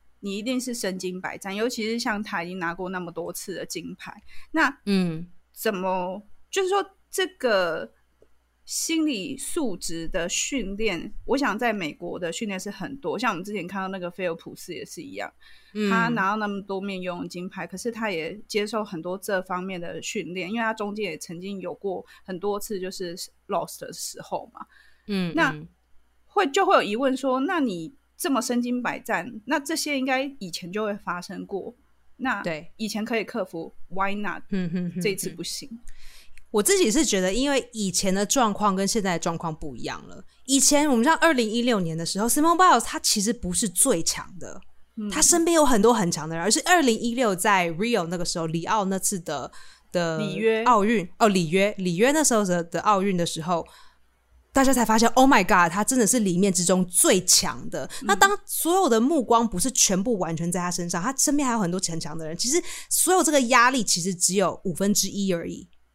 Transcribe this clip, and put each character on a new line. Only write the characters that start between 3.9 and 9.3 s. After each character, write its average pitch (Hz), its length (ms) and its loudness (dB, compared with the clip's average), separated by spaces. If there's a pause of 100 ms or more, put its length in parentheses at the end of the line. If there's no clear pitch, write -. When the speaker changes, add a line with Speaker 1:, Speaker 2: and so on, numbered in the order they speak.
Speaker 1:
牌， - 240 -16 (300)
那 285 340 0
Speaker 2:
嗯。 175 420 0 (240)
Speaker 1:
怎 - 220 -2
么， 185 480 -4 (300)
就 392 100 0
是 370 80 0
说 392 160 2 (240)
这 381 160 -2
个 190 680 0 (760)
心 320 400 -2
理 254 320 -4